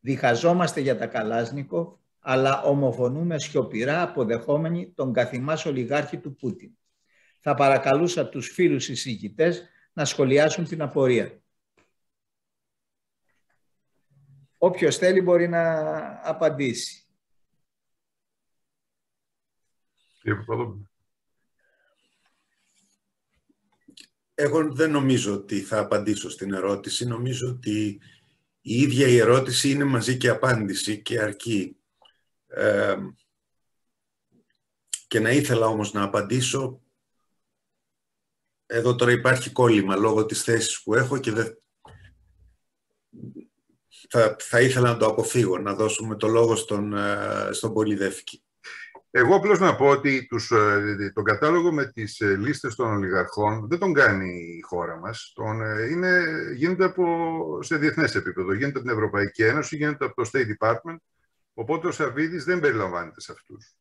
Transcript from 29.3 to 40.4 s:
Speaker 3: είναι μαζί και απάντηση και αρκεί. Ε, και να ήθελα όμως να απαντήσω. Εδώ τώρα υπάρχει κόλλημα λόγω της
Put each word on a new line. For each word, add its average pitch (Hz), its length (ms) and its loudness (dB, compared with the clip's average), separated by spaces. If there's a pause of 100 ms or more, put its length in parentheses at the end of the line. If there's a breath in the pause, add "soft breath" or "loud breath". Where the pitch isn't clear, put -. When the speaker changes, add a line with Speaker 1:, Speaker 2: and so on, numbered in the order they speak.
Speaker 3:
είναι 139 140 0
μαζί 127 320 0
και 127 120 0
απάντηση 107 760 -2
και 117 180 -4
αρκεί. 104 560 -4 (680 soft breath)
Ε, 104 500 0 (2000)
και 113 140 2
να 110 100 2
ήθελα 120 360 4
όμως 107 260 -2
να 101 100 0
απαντήσω. 123 800 -2 (1800)
Εδώ 117 280 2
τώρα 123 180 4
υπάρχει 123 400 2
κόλλημα 104 440 4
λόγω 110 300 2
της 117 160 -6